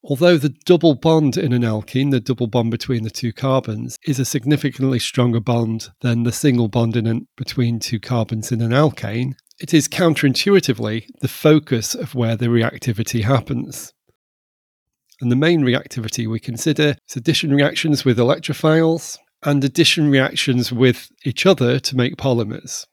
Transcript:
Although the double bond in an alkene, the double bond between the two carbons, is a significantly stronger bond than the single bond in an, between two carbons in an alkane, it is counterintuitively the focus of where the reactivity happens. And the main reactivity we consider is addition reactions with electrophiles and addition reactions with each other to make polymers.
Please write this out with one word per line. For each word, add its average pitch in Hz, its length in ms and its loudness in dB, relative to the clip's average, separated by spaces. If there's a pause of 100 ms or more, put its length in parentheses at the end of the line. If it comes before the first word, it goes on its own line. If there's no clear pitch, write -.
Although 160 360 2
the 135 160 -2 (100)
double 165 300 4
bond 156 420 2
in 131 160 0
an 123 80 2
alkene, 120 520 -2
the 127 80 2
double 120 260 -2
bond 113 240 0
between 117 320 -4
the 110 80 -6
two 117 200 -6
carbons, 123 760 -4
is 135 120 -2
a 135 60 0
significantly 135 720 -2
stronger 120 400 0
bond 113 520 -2 (100)
than 117 220 0
the 117 100 0
single 123 360 2
bond 117 280 0
in 113 100 0
an, 117 300 -4
between 117 420 -2
two 107 220 -6
carbons 113 520 -4
in 113 100 -2
an 113 80 -2
alkane, 127 640 0 (260)
it - 140 -4
is 143 120 4
counterintuitively 135 1160 0 (160)
the 127 80 -2
focus 151 680 0
of 247 200 -10
where 117 220 0
the 120 100 -2
reactivity 117 760 -2
happens. 131 680 -2 (1300)
And 123 100 0
the 123 60 4
main 160 240 2
reactivity 120 680 -2
we 110 140 -4
consider 143 560 -2 (100)
is - 100 -12
addition 139 380 0
reactions 143 480 0
with 123 140 2
electrophiles 160 1000 0 (240)
and 143 200 2
addition 151 480 2
reactions 131 600 2
with 123 380 2 (160)
each - 180 -4
other 135 360 2
to - 160 -6
make 127 200 -2
polymers. 120 760 -4